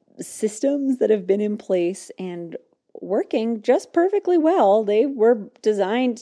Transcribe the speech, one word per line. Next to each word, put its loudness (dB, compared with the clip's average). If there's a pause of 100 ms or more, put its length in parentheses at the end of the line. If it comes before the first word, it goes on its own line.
(200)
systems -2
that 2
have 0
been 0
in -4
place -4
and -10 (380)
working -4
just 0
perfectly 2
well. 4
They 2
were 2 (120)
designed 0